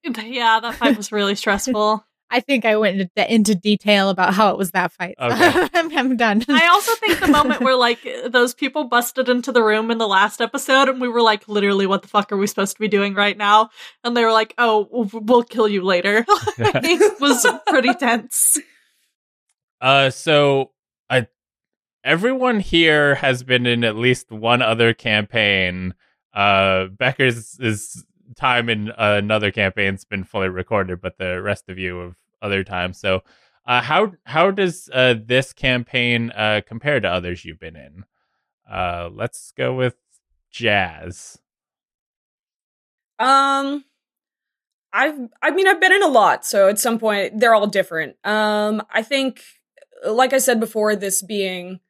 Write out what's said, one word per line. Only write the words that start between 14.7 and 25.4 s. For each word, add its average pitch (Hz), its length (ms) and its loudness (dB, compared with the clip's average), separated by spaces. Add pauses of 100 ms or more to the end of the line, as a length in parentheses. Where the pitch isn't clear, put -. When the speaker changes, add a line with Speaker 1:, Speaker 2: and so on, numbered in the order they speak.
Speaker 1:
w-, 233 200 -4
w-, 214 200 -10
we'll 240 180 4
kill 220 240 -2
you 202 160 0
later." 196 480 0
<laughs> 392 40 6 (240)
Like, 285 240 0
Speaker 3:
<laughs> 349 360 2
Speaker 1:
was 269 280 2 (200)
pretty 254 280 2
tense. - 600 -2 (1200)
Speaker 3:
Uh, 135 280 4
so, 143 640 2 (380)
I, 123 180 0 (760)
everyone 233 560 0
here 151 560 2
has 127 280 -2
been 127 220 0
in 120 180 0
at 110 120 0
least 123 360 0
one 113 300 0
other 117 320 2
campaign. 98 1000 -2 (400)